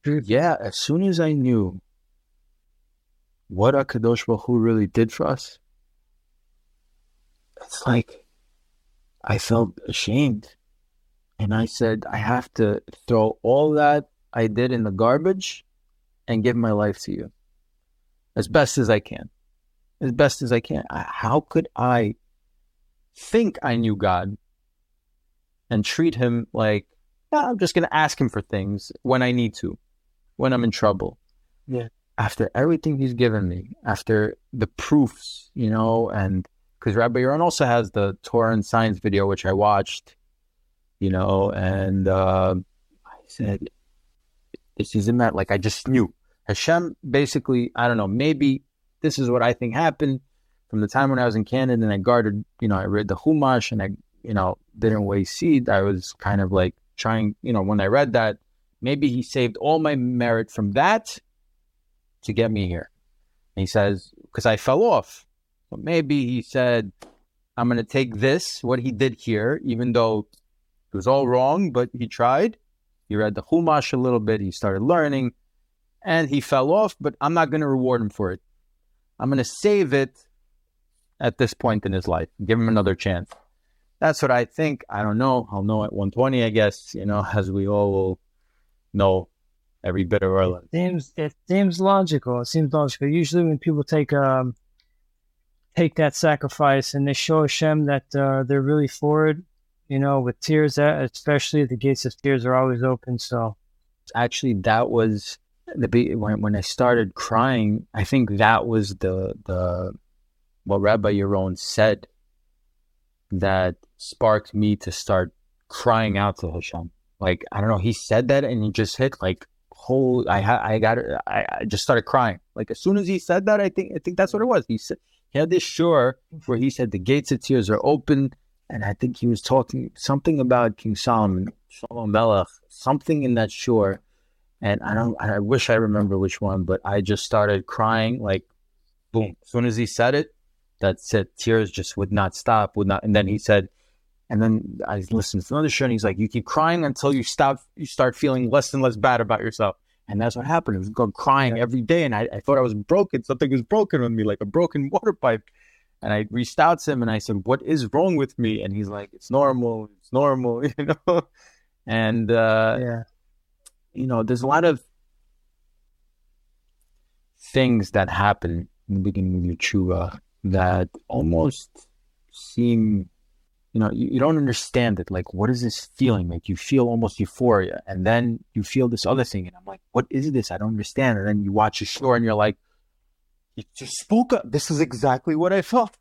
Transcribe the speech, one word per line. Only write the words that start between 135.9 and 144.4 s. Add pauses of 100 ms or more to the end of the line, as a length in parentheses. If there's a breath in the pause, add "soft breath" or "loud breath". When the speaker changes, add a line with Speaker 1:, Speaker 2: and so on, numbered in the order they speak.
Speaker 2:
which
one,
but
I
just
started
crying,
like, (640)
boom.
As
soon
as
he
said
it, (460)
that's
it.
Tears
just
would
not
stop,
would
not.
And
then
he
said, (600)
and